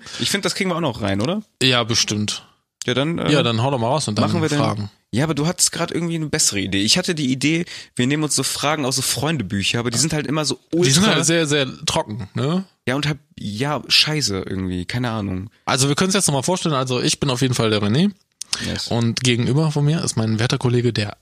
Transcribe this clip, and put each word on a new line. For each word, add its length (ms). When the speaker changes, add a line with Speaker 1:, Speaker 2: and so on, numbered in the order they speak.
Speaker 1:
Ich 100
find, 140
das 100
kriegen 160
wir 60
auch 40
noch 200
rein, 220
oder? 200
Speaker 2:
Ja, 200
bestimmt. 640
Speaker 1:
Ja, 100
dann, 240
äh, 140
Speaker 2:
Ja, 100
dann 220
hau 80
doch 80
mal 80
raus 180
mit 100
deinen 120
Speaker 1:
machen 140
wir 60
denn 120
Speaker 2:
Fragen. 300
Speaker 1:
Ja, 140
aber 100
du 140
hattest 240
grad 180
irgendwie 240
eine 120
bessere 340
Idee. 240
Ich 140
hatte 180
die 160
Idee, 320
wir 100
nehmen 160
uns 140
so 80
Fragen 400
aus 100
so 80
Freundebücher, 800
aber 100
die 80
sind 140
halt 140
immer 180
so 160
Speaker 2:
Die 200
sind 100
Speaker 1:
ultra 140
Speaker 2:
halt 100
sehr, 200
sehr 200
trocken, 480
ne? 300
Speaker 1:
Ja, 80
und 140
halt, 100
ja, 520
scheiße 580
irgendwie, 380
keine 260
Ahnung. 400
Speaker 2:
Also 240
wir 80
können's 180
jetzt 140
nochmal 160
vorstellen, 320
also 240
ich 180
bin 120
auf 100
jeden 140
Fall 160
der 120
René. 300
Speaker 1:
Yes. 220
Speaker 2:
Und 380
gegenüber 480
von 120
mir 200
ist 120
mein 220
werter 200
Kollege, 340
der 300